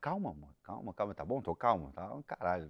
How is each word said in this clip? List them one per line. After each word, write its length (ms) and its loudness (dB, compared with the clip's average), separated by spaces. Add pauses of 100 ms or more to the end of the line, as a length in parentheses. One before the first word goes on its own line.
"Calma, 300 -4
amor, 180 -16 (120)
calma, 320 -10
calma, 220 0
tá 100 -6
bom? 160 2
Tô 140 2
calmo, 400 4
tá? 160 -6 (160)
Caralho, 420 0